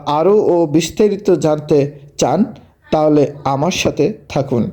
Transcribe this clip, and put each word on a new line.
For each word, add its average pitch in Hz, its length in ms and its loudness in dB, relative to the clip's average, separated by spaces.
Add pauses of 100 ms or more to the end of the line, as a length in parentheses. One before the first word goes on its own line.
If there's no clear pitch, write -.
আরও 165 300 2 (160)
ও 170 140 2
বিস্তারিত 196 640 0
জানতে 151 480 0 (420)
চান, 143 180 0 (540)
তাহলে 151 300 4 (220)
আমার 143 380 -2
সাথে 147 220 0 (240)
থাকুন 131 340 -2 (100)